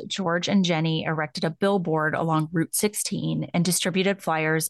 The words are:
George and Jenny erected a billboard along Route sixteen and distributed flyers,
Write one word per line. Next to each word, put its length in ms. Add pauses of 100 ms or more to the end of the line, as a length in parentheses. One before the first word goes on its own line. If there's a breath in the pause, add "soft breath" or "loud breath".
George 400
and 160
Jenny 420
erected 380
a 60
billboard 640
along 380
Route 220
sixteen 800
and 100
distributed 560
flyers, 500